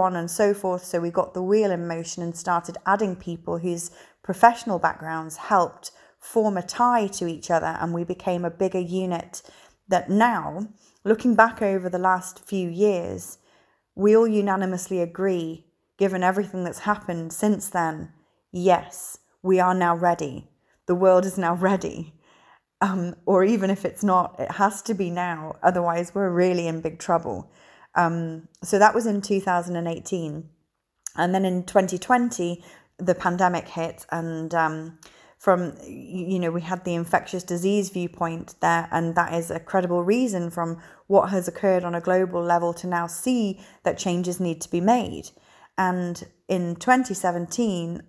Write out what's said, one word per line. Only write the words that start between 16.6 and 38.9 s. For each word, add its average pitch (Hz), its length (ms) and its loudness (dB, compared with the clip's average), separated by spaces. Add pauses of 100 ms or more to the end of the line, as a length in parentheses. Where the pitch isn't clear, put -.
that's 175 280 -6
happened 170 400 -6
since 208 380 0
then, 160 420 -4 (400)
yes, - 680 0 (240)
we 185 160 4
are 180 160 4
now 175 200 4 (140)
ready. 151 400 -4 (380)
The 180 160 2
world 185 220 8
is 190 120 -4
now 175 160 0 (180)
ready. 180 280 -2 (800)
Um, 185 340 -2 (100)
or 190 180 4
even 196 260 2
if 190 160 -2
it's - 180 -6
not, 185 360 2
it - 120 -6 (120)
has 208 200 0
to 226 100 -4
be 185 160 -2
now. 170 540 -6
Otherwise, 175 500 2
we're 180 300 2
really 180 240 2
in 165 140 -4
big 160 180 -6
trouble. 165 520 -2 (440)
Um, 165 540 0 (140)
so 202 160 2
that 208 160 8
was 220 100 0
in 202 160 0
two 196 180 0
thousand 180 380 0
and 170 100 -4
eighteen. 160 640 -6 (640)
And 175 180 0
then 190 120 2
in 180 180 0
twenty 185 340 2
twenty, 240 520 0 (600)
the 175 60 6
pandemic 175 520 0 (120)
hit, 165 320 -6
and, 165 420 -6
um, 160 460 -2 (460)
from, 180 340 2
y-, - 520 -10
you 185 80 0
know, 170 120 0
we 175 100 -2 (100)
had 180 120 -6
the 175 120 -2
infectious 170 480 -2
disease 185 540 0
viewpoint 170 640 -6
there, 170 320 2